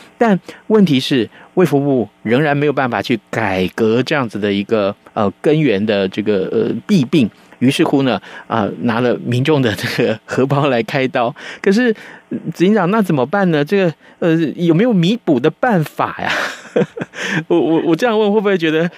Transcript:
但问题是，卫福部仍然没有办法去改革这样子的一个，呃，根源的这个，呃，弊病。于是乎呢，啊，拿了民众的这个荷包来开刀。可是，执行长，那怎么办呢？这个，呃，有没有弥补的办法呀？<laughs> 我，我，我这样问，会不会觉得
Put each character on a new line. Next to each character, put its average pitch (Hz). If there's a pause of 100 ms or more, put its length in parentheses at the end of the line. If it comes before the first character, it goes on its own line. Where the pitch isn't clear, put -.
(180)
但 214 (280)
问 214
题 143
是， 123 (280)
卫 180
福 139
部 135 (160)
仍 117
然 147
没 147
有 147
办 131
法 117
去 117 (100)
改 95
革 113
这 156
样 127
子 107
的 101
一 101
个， 101 (180)
呃， 101 (120)
根 156
源 110
的 101
这 95
个， 101
呃， 113 (180)
弊 185
病。 123 (280)
于 123
是 -
乎 143
呢， 120 (280)
啊， 107 (140)
拿 117
了 123
民 120
众 147
的 120
这 -
个 113
荷 131
包 139
来 120
开 131
刀。 123 (280)
可 196
是， 226 (600)
执 170
行 202
长， 185
那 220
怎 185
么 135
办 190
呢？ 147
这 196
个， 180 (240)
呃， 165 (220)
有 165
没 175
有 254
弥 185
补 147
的 147
办 196
法 -
呀？ - (600)
<laughs> -
我， 170
我， 156
我 165
这 247
样 220
问， 208
会 220
不 196
会 202
觉 160
得 160